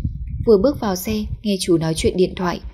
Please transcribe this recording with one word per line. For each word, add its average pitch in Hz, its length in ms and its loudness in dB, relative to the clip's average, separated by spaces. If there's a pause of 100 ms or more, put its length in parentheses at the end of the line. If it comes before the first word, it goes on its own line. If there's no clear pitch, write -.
(460)
Vừa 220 120 8
bước 262 220 2
vào 202 160 -2
xe, 214 300 -4 (180)
nghe 202 160 0
chú 180 180 2
nói 160 180 0
chuyện - 220 0
điện 180 180 2
thoại. 180 240 -2 (140)